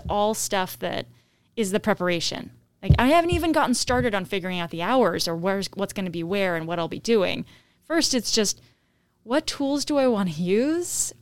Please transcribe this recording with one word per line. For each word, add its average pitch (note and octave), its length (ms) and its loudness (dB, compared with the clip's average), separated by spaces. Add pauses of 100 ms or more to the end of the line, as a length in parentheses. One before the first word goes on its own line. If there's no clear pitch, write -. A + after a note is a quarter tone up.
all G#3 240 0
stuff F#3+ 460 -4
that - 260 -6 (500)
is G#3 160 -2
the G3+ 80 0
preparation. F3+ 720 -2 (320)
Like, G3 160 6
I A#3+ 80 4
haven't E4+ 240 4
even E4 220 2
gotten C4+ 200 2
started B3 400 0
on F#3+ 120 -2
figuring F#3 340 -4
out E3+ 120 -6
the E3 120 -6
hours F#3+ 440 2
or E3+ 100 -2
where's, F#3+ 360 -2
what's G3 200 -4
gonna F#3 160 -4
be E3+ 140 -6
where F3+ 340 0
and D#3+ 100 -4
what E3+ 120 -2
I'll E3 100 -2
be F3 100 -10
doing. G3+ 460 0 (400)
First, D#4 280 0
it's B3 200 -2
just, G#3 280 0 (600)
what C4+ 240 -2
tools C#4 380 -2
do D4+ 120 -2
I C4+ 100 4
wanna G3+ 240 2
use? A3+ 920 0